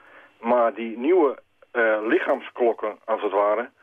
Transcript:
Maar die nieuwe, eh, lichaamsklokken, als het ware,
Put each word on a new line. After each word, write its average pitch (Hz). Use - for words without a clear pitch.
Maar 117
die 113
nieuwe, 147
eh, 113
lichaamsklokken, 120
als 110
het 101
ware, 104